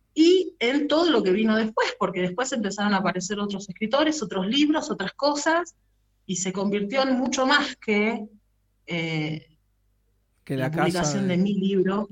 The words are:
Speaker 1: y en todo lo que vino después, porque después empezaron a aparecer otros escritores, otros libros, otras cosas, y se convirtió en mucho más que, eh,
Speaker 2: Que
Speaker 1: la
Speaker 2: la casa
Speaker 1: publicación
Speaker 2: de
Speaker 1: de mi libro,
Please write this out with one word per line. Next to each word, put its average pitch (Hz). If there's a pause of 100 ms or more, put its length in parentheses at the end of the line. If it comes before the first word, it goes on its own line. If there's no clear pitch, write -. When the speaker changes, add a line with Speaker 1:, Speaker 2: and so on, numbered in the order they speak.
(140)
Speaker 1:
y 349
en 277
todo 320
lo 226
que 185
vino 220
después, 220
porque 185
después 185
empezaron 202
a 190
aparecer 185
otros 202
escritores, 269
otros 190
libros, 294
otras 190
cosas, 302 (520)
y 185
se 190
convirtió 202
en 262
mucho 254
más 285
que, 208 (640)
eh, 160 (840)
Speaker 2:
Que 139
Speaker 1:
la 131
Speaker 2:
la 131
casa 151
Speaker 1:
publicación 175
Speaker 2:
de 180
Speaker 1:
de 185
mi 202
libro, 196